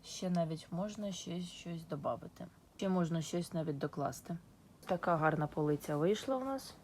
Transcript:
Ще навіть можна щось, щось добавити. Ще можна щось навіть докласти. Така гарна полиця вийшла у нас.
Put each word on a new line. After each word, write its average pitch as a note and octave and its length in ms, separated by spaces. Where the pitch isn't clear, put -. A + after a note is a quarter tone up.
Ще - 260
навіть D#3+ 420
можна G3+ 400
щось, F3 340
щось E3+ 440
добавити. C#3 580
Ще G3 120
можна E3+ 320
щось E3+ 320
навіть D#3+ 240
докласти. D3 600
Така F3 300
гарна D#3 320
полиця D3+ 480
вийшла G#3 420
у B3+ 60
нас. C4+ 400